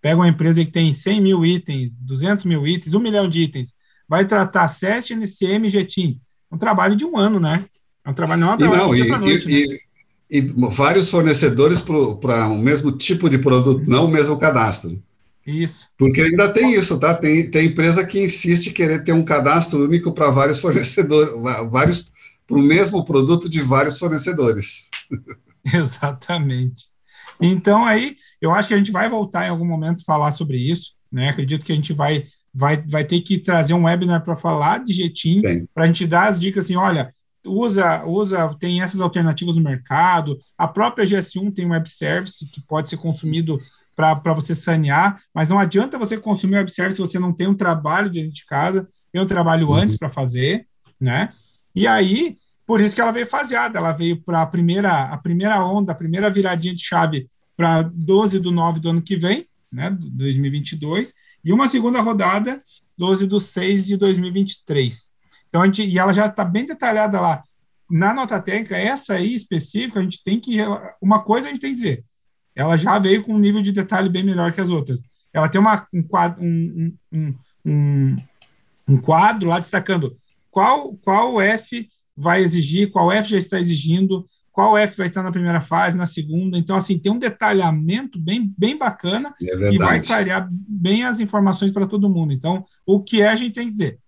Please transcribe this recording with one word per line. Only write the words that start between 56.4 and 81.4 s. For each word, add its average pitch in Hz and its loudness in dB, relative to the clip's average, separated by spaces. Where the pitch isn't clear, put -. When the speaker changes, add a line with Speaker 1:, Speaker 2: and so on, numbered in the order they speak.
Speaker 1:
de - -12
chave 160 -2
pra 165 2
doze 190 0
do 175 -2
nove 170 0
do 165 -4
ano 165 0
que 190 -4
vem, 190 -2
né, 135 -6
do 170 -6
dois 131 -4
mil 139 0
e 143 -4
vinte 147 -8
e - -12
dois, 160 -6
e 165 0
uma 254 4
segunda 240 0
rodada, 214 -2
doze 190 0
do 202 0
seis 190 -2
de 196 -2
dois 190 2
mil 180 -2
e 180 -8
vinte 196 -2
e - -20
três. 131 -4
Então, 170 2
a 185 4
gente, 196 2
e 180 0
ela 190 2
já 208 2
tá 208 -4
bem 208 -2
detalhada 214 -2
lá. 165 -2
Na 185 2
nota 240 -4
técnica, 190 -6
essa 214 -4
aí 196 -2
específica, 208 -6
a 190 -2
gente 180 -8
tem 208 -2
que, 226 -4
uma 208 4
coisa 247 -2
a - -10
gente 269 -10
tem 277 -6
que 247 -6
dizer, 190 -4
ela 160 0
já 202 2
veio 196 2
com 220 -4
um 208 2
nível 202 2
de 202 0
detalhe 190 -2
bem 180 -2
melhor 175 0
que 196 -4
as 180 -2
outras. 131 -4
Ela 156 0
tem 190 0
uma, 220 2
um 170 -2
quadro, 175 -2
um, 170 -2
um, 160 -4
um, 147 -4
um, 143 2
um 139 6
quadro 170 2
lá 170 0
destacando 175 -4
qual, 262 0
qual 226 2